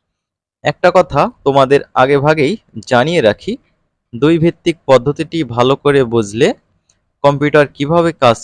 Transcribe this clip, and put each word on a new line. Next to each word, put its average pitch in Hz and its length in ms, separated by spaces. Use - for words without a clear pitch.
একটা - 260
কথা 175 300
তোমাদের 139 380
আগেভাগেই 143 600
জানিয়ে 147 360
রাখি, 110 300
দুই 143 240
ভিত্তিক 165 380
পদ্ধতিটি 143 580
ভালো 123 320
করে 139 280
বুঝলে 113 440
কম্পিউটার 143 480
কিভাবে 165 400
কাজ 120 320